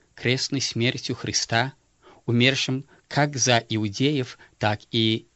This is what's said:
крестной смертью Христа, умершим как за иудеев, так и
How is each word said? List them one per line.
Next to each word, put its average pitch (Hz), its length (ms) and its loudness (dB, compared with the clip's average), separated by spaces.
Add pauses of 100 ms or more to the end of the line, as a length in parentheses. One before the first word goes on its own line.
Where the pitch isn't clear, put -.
(140)
крестной 131 480 -2
смертью 123 540 -2
Христа, 117 580 -2 (540)
умершим 131 580 2 (220)
как 143 280 0
за 120 220 4
иудеев, 117 800 -2 (220)
так 107 220 0 (100)
и 113 340 0 (100)